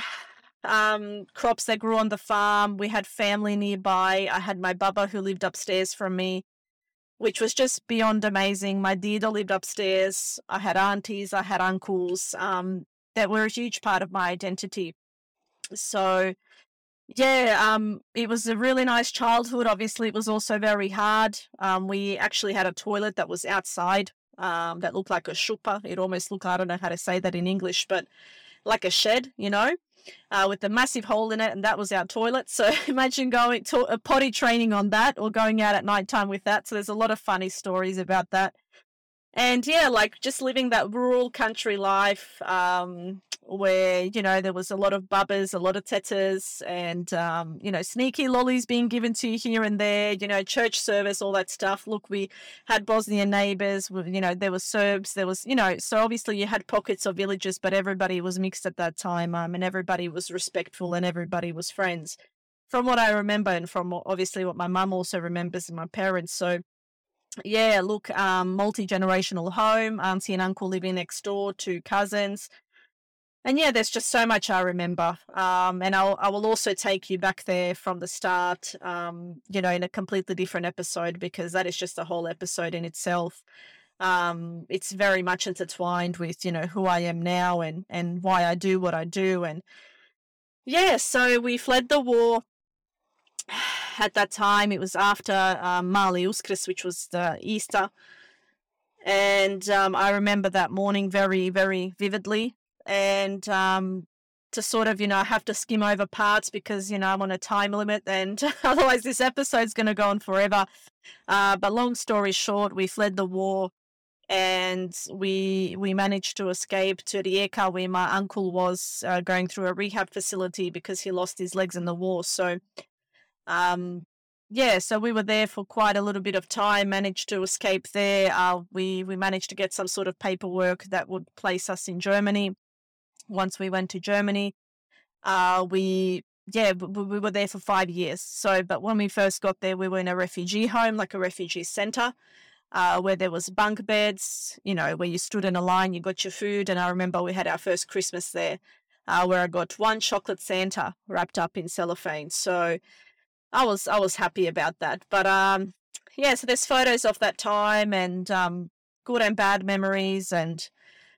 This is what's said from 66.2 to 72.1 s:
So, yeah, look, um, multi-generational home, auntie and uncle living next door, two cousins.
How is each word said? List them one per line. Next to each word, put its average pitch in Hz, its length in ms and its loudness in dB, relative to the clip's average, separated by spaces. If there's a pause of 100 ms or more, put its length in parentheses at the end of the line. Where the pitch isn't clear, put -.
So, 175 260 0 (840)
yeah, 220 360 4
look, 208 360 -2
um, 185 380 2
multi-generational 190 1000 0
home, 220 480 2
auntie 190 320 -2
and 185 80 0
uncle 190 260 -2
living 185 280 -2
next - 280 -6
door, 202 300 -2
two 180 300 -6
cousins. 202 680 -2 (960)